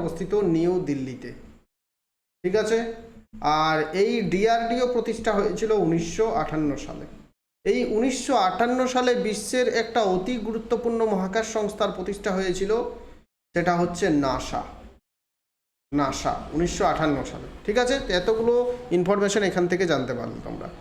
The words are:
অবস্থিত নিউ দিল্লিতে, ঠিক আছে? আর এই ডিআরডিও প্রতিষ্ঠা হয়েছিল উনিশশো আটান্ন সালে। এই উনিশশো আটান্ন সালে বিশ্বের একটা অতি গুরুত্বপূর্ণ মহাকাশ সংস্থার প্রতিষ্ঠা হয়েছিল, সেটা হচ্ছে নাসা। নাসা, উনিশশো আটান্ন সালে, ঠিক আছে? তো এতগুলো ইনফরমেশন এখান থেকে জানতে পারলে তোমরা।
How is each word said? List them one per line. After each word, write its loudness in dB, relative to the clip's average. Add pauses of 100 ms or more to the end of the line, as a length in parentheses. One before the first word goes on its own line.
অবস্থিত -4 (240)
নিউ 4 (160)
দিল্লিতে, -6 (1120)
ঠিক 0
আছে? 2 (640)
আর 4 (240)
এই 4 (200)
ডিআরডিও 2 (100)
প্রতিষ্ঠা 0
হয়েছিল 0 (160)
উনিশশো 0 (160)
আটান্ন 0 (160)
সালে। -12 (580)
এই 2 (160)
উনিশশো 2 (140)
আটান্ন 2 (160)
সালে 4 (140)
বিশ্বের 0 (160)
একটা -2 (140)
অতি -2 (120)
গুরুত্বপূর্ণ -2
মহাকাশ 0 (100)
সংস্থার -2
প্রতিষ্ঠা -6
হয়েছিল, -2 (800)
সেটা 2
হচ্ছে 0 (200)
নাসা। -2 (1300)
নাসা, 0 (200)
উনিশশো 0
আটান্ন 0 (140)
সালে, -12 (160)
ঠিক -2
আছে? 2 (120)
তো -4 (100)
এতগুলো 2 (360)
ইনফরমেশন 2
এখান 2
থেকে 2
জানতে 0
পারলে -8
তোমরা। -10 (120)